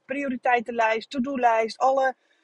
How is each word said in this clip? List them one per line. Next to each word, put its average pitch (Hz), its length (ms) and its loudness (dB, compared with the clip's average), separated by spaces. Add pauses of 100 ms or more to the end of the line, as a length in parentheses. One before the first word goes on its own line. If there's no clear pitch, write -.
prioriteitenlijst, 240 1040 -2
to-do-lijst, 240 680 0
alle 262 380 2 (280)